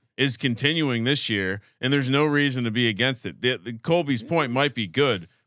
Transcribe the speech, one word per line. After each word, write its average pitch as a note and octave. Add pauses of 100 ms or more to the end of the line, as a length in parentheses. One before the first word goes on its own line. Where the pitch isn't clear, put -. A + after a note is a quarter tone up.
(180)
is C3+
continuing C3
this C#3
year, G2 (180)
and C3
there's C3+
no C#3+
reason C#3+
to A2+
be A#2
against A#2
it. E2+
The, B2+
the G2+
Colby's C#3
point D3
might C3+
be A2+
good, G2 (180)